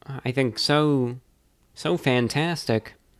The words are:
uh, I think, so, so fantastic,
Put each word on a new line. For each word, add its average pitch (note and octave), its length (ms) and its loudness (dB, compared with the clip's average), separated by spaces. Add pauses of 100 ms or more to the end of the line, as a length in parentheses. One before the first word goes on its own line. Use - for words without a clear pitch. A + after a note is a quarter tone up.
uh, C3+ 200 -4
I B2+ 60 0
think, B2+ 280 0
so, C#3+ 580 2 (580)
so E3+ 200 -2
fantastic, C3 1000 -2 (240)